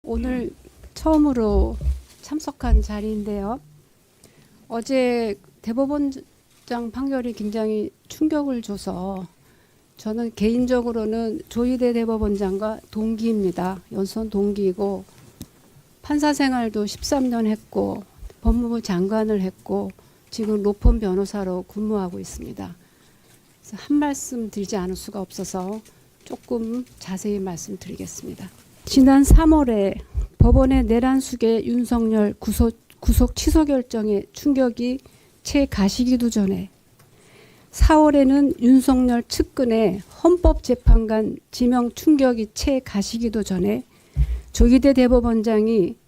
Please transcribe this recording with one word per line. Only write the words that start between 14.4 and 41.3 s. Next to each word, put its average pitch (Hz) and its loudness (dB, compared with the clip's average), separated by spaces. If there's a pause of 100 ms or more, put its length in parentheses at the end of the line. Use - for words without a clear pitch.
판사 294 0
생활도 240 -2
십삼 262 -2
년 226 -2
했고 202 -4 (380)
법무부 233 -2
장관을 208 -2
했고 196 -8 (400)
지금 214 -4
로펌 220 2
변호사로 190 -6
근무하고 202 -8
있습니다. 180 -14 (840)
그래서 - -20
한 294 -2
말씀 262 -4
드리지 202 -8
않을 185 -4
수가 202 -14
없어서 190 -10 (440)
조금 240 -8 (140)
자세히 196 -8
말씀드리겠습니다. 185 -12 (380)
지난 269 6
삼월에 269 6 (420)
법원의 262 6
내란숙의 233 0
윤석열 226 0
구속, 226 -2 (220)
구속 - 2
취소 311 2
결정에 226 -2 (100)
충격이 254 -2 (420)
채 277 0
가시기도 240 0
전에 196 -2 (1000)
사월에는 285 6
윤석열 254 4
측근의 220 0 (220)
헌법재판관 240 4 (120)